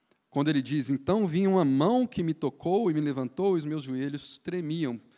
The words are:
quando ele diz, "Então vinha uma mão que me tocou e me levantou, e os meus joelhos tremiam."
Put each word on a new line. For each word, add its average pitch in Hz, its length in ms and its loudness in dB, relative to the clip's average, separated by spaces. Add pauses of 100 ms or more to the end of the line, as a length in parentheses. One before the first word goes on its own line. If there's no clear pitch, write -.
(300)
quando 143 200 0
ele 147 120 2
diz, 131 280 -2
"Então 180 380 0
vinha 185 220 2
uma 185 160 4
mão 165 420 4
que 208 160 -4
me 160 100 0
tocou 180 560 0
e 160 40 0
me 151 80 0
levantou, 147 540 0
e 170 40 0
os 147 60 -6
meus 151 180 -6
joelhos 135 540 -8
tremiam." 160 640 -4 (160)